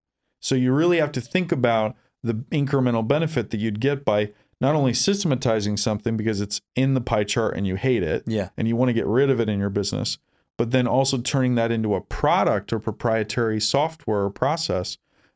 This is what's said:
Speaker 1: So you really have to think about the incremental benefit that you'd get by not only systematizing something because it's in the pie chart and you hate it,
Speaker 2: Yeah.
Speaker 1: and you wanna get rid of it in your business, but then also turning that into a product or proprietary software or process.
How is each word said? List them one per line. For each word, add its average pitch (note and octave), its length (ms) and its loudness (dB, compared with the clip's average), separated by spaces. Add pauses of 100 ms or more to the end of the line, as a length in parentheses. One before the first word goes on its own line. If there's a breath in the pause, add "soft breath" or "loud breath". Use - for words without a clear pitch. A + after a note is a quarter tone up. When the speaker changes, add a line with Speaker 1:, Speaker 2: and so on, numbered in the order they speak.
(400)
Speaker 1:
So - 140 -2
you B2+ 180 2
really E3+ 240 4
have D3+ 160 0
to C3 80 -4
think F3+ 320 -2
about A#2 420 2 (280 soft breath)
the A#2 140 -2 (160)
incremental B2+ 540 2
benefit D3 440 -2
that G#2+ 100 -4
you'd G#2+ 200 -4
get C#3 220 -2
by G#2 300 0 (300 soft breath)
not C#3 120 2
only C3+ 200 2
systematizing B2 800 0
something A2+ 400 -2
because G#2+ 240 -2
it's - 220 -6 (120)
in C3+ 200 2
the B2+ 80 0
pie A2 220 0
chart A2 300 0
and G2+ 120 -2
you F#2 80 -2
hate A#2 280 0
it, D#2+ 240 0
Speaker 2:
Yeah. G#2+ 300 -2
Speaker 1:
and A2 100 -2
you A2+ 80 0
wanna B2 200 2
get A2+ 120 0
rid B2+ 220 2
of B2+ 100 2
it A2 120 2
in G2+ 80 0
your G2 100 0
business, G2+ 480 -2 (400)
but A#2 140 -2
then B2+ 160 2
also C3 320 2
turning B2+ 380 0
that A#2 140 2
into A2 240 2
a F2+ 60 0
product D3 720 0
or A2+ 60 -2
proprietary A2 800 -2
software C#3 640 -2
or G2 80 0
process. B2+ 640 -2 (400)